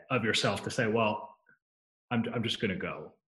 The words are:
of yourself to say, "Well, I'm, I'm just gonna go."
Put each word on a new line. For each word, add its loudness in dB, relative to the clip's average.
of 2
yourself 2
to -6
say, 2
"Well, 0
I'm, 4
I'm 0
just -2
gonna 2
go." -6